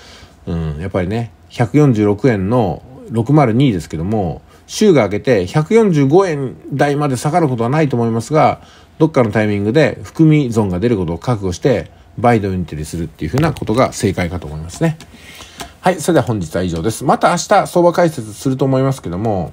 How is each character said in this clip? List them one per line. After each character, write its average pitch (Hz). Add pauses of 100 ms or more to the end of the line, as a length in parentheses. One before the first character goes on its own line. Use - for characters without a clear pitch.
(460)
う 90
ん、 80
や 95
っ -
ぱ 95
り 87
ね、 113 (160)
百 -
四 147
十 107
六 104
円 98
の 110 (280)
六 113
〇 143
二 127
で 90
す -
け -
ど 80
も、 98 (240)
週 214
が 135
明 98
け 101
て 101
百 156
四 220
十 143
五 180
円 139 (160)
台 143
ま 147
で 127
下 147
が 175
る 160
こ 127
と 113
は 117
な 143
い 151
と 123
思 117
い 113
ま 113
す 110
が、 135 (380)
ど 156
っ 156
か 139
の 107
タ 107
イ -
ミ 104
ン 101
グ 107
で 139
含 -
み 147
損 107
が 90
出 107
る 120
こ 92
と 85
を 82
覚 113
悟 92
し 82
て、 110 (280)
バ 117
イ 113
ド 95
イ 92
ン 90
テ 76
リ 78
す 82
る 82
っ -
て -
い 78
う -
ふ -
う 131
な 156
こ -
と 107
が 117
正 101
解 90
か 87
と 80
思 76
い 78
ま 80
す -
ね。 160 (840)
は 185
い、 180
そ -
れ 170
で 151
は 123
本 110
日 82
は 87
以 92
上 82
で 104
す。 -
ま 175
た 214
明 175
日 175
相 175
場 175
解 175
説 107
す -
る 131
と 131
思 135
い 131
ま 135
す 131
け -
ど 87
も、 95